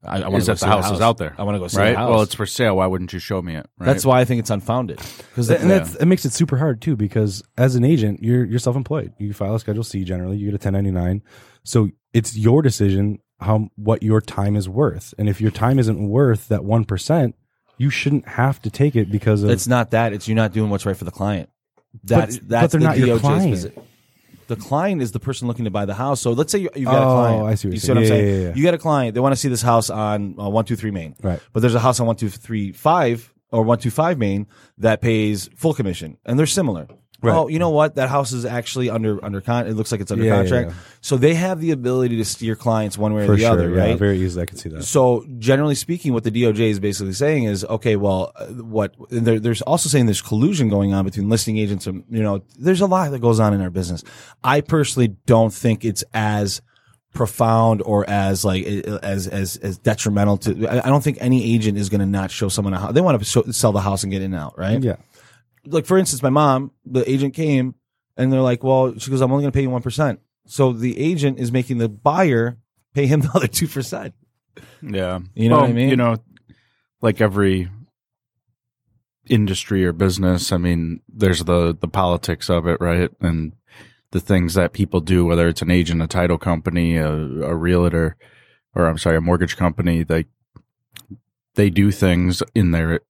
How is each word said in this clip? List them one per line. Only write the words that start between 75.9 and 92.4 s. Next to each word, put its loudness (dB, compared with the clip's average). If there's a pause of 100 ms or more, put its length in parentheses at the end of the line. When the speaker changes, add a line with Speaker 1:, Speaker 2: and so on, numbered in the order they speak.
Speaker 2:
know, 2 (840)
like 0
every 2 (1600)
industry 2
or 0
business, 0
I 0
mean, -2
there's 0
the, 2
the -4
politics -2
of 0
it, -2
right? 0 (120)
And -2 (580)
the -2
things 0
that 2
people 0
do, 2
whether 2
it's -2
an -2
agent, 2
a -2
title 0
company, -2
a, 0
a -4
realtor, 2 (580)
or 2
I'm 0
sorry, 2
a 2
mortgage 0
company, 0
they, 0 (1300)
they 4
do 4
things 0 (100)